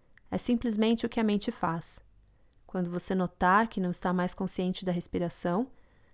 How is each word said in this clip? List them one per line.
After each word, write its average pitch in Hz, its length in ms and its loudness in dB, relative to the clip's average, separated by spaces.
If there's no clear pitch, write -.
É 185 80 -4
simplesmente 226 680 2
o 226 40 -4
que - 120 -2
a - 20 2
mente 208 280 0
faz. 165 500 -4
Quando 180 260 -4
você 180 240 2
notar 185 540 4
que - 100 -6
não 180 120 0
está 180 200 0
mais 180 220 0
consciente 185 500 -2
da 185 80 0
respiração, 175 800 -2